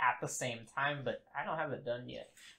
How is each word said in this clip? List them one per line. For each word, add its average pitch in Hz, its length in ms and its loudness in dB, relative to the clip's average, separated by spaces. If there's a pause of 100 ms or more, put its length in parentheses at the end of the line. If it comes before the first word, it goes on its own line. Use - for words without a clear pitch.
at 123 200 6
the 147 80 -2
same 120 380 -2
time, 143 380 0
but 113 200 -2 (120)
I 147 80 -2
don't 160 140 0
have 147 140 0
it - 120 -4
done 123 240 0
yet, 113 240 -8 (260)